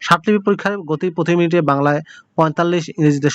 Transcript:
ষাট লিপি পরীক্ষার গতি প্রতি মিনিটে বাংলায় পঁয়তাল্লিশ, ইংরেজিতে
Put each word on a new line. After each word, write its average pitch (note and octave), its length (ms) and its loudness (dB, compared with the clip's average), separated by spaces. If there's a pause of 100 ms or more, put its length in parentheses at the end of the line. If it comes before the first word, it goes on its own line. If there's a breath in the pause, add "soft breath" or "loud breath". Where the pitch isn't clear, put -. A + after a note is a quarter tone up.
ষাট E3+ 180 2
লিপি G#3 220 2
পরীক্ষার G3+ 280 -2 (160)
গতি D#3 160 -4 (100)
প্রতি E3+ 220 0
মিনিটে E3+ 200 2 (120)
বাংলায় C#3+ 300 0 (360 loud breath)
পঁয়তাল্লিশ, E3+ 480 0 (140)
ইংরেজিতে D3 360 2